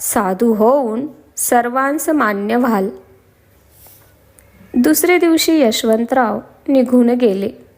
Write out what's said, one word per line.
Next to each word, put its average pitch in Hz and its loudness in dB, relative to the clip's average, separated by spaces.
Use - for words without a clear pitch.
साधू 214 0
होऊन 240 0
सर्वांस 262 -2
मान्य 214 -2
व्हाल." 226 0
दुसरे 311 2
दिवशी 330 2
यशवंतराव 226 0
निघून 247 2
गेले. 220 0